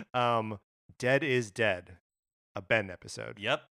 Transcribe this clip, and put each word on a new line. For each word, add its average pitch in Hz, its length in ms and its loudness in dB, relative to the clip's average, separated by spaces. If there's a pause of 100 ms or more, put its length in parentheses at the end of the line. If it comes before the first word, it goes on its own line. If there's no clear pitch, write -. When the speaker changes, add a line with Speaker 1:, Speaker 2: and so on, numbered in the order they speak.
(140)
Speaker 1:
Um, 117 460 0 (380)
Dead 135 260 2
is 123 280 0
Dead, 92 480 0 (580)
a 101 40 -8
Ben 101 280 0
episode. 110 500 -12
Speaker 2:
Yep. 113 220 -2 (140)